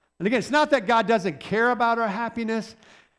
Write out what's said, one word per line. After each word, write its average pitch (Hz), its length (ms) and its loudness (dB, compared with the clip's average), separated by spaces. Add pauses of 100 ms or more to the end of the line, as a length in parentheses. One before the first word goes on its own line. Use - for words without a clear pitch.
(180)
And 170 80 -4
again, 226 140 0
it's - 100 -6
not 302 220 2
that 233 160 2
God 226 200 2
doesn't 190 340 0
care 226 300 0
about 233 280 0
our 226 80 0
happiness. 226 680 -4 (440)